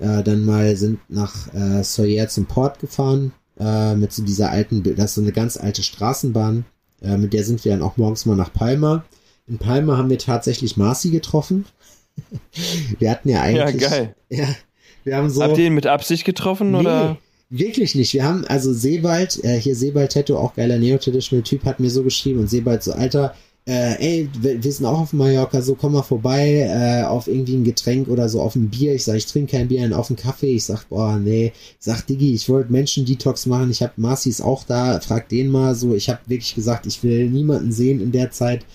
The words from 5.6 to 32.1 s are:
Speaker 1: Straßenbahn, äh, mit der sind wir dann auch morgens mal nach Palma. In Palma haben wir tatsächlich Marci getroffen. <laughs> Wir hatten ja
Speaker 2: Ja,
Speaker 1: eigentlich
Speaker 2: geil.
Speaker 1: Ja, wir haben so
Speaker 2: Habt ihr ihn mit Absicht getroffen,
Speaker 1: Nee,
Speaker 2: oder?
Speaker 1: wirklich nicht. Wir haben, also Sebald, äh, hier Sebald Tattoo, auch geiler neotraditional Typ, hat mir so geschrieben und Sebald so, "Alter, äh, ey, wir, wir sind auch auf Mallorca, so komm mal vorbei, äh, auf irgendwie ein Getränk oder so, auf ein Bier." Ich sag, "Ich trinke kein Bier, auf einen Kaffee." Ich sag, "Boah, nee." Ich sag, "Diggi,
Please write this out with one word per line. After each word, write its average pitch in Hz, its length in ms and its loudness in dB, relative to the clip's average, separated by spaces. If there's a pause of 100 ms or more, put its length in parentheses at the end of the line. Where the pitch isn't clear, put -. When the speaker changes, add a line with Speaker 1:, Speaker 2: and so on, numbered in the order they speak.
Speaker 1:
Straßenbahn, 113 840 -2 (380)
äh, 101 160 0
mit 101 140 0
der 107 120 2
sind 113 200 -2
wir 110 80 2
dann 92 100 0
auch 95 160 -2
morgens 110 280 0
mal 107 100 4
nach 92 160 0
Palma. 151 520 0 (420)
In 117 120 -8
Palma 135 400 2
haben 131 120 2
wir 135 80 2
tatsächlich 117 580 -2
Marci 117 340 0
getroffen. 165 600 -2
<laughs> - 1300 -10
Wir 110 120 2
hatten - 180 -2
ja 104 220 2
Speaker 2:
Ja, 147 160 2
Speaker 1:
eigentlich 139 240 0
Speaker 2:
geil. 123 240 -2 (160)
Speaker 1:
Ja, 135 180 -2 (560)
wir 135 120 -2
haben 147 140 0
so 139 120 0
Speaker 2:
Habt 151 160 4
ihr 170 80 4
ihn 165 80 2
mit 143 120 2
Absicht 147 380 0
getroffen, 190 500 0
Speaker 1:
Nee, 185 60 4
Speaker 2:
oder? 160 380 2 (320)
Speaker 1:
wirklich 190 440 0
nicht. 131 200 2
Wir 135 100 2
haben, 170 220 0
also 131 260 0
Sebald, 165 720 0
äh, 120 160 2
hier 135 160 0
Sebald 139 360 0
Tattoo, 143 240 2
auch - 180 -2
geiler 120 240 0
neotraditional 127 640 2
Typ, - 200 -2
hat 131 160 -2
mir 127 100 2
so 131 120 2
geschrieben 127 380 0
und 104 100 2
Sebald 120 320 0
so, - 100 -4
"Alter, - 420 0 (340)
äh, 123 320 0
ey, 160 280 0 (120)
wir, 117 240 0
wir 139 80 0
sind 135 140 -2
auch 151 140 2
auf 156 120 -2
Mallorca, 135 480 2
so 131 140 0
komm 147 180 0
mal 139 100 2
vorbei, 135 640 2
äh, 120 360 0
auf - 240 -2
irgendwie 127 280 0
ein 123 80 2
Getränk 120 440 0
oder 120 200 2
so, 110 120 0
auf - 160 0
ein 110 140 2
Bier." 135 240 0
Ich 123 100 -2
sag, 110 120 0
"Ich 110 100 -2
trinke 139 300 -2
kein 123 120 0
Bier, 120 280 0
auf 117 140 -2
einen 123 60 -2
Kaffee." 135 400 -2
Ich 110 80 -2
sag, - 240 -6
"Boah, 107 300 0
nee." 113 340 0 (260)
Ich - 60 -20
sag, 113 220 -4
"Diggi, 135 280 2